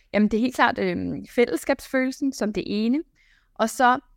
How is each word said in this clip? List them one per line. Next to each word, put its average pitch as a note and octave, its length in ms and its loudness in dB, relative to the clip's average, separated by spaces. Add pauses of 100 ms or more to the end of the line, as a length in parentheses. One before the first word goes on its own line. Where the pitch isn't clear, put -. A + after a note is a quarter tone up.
(120)
Jamen, G#3 160 4
det A3 80 0
er G#3+ 40 0
helt B3+ 140 0
klart, B3 240 2
øh, F3+ 520 -4
fællesskabsfølelsen C4 1040 0
som G#3+ 200 -4
det F#3 140 -4
ene. A#3 360 0 (520)
Og A3 160 0
så B3+ 280 4 (180)